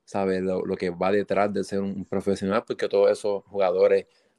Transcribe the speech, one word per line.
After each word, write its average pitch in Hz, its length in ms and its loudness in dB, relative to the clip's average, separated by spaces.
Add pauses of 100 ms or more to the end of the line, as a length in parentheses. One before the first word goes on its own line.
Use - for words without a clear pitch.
¿sabes? 95 360 -2
Lo, 92 240 -2
lo 92 100 -2
que 92 140 -4
va 90 220 -2
detrás 101 420 0
de 98 100 -2
ser 98 180 -4
un, 98 100 -4
un 95 140 -8
profesional, 98 600 -2
porque 101 240 -4
todos 101 220 4
esos 101 340 -2
jugadores, 98 640 2 (320)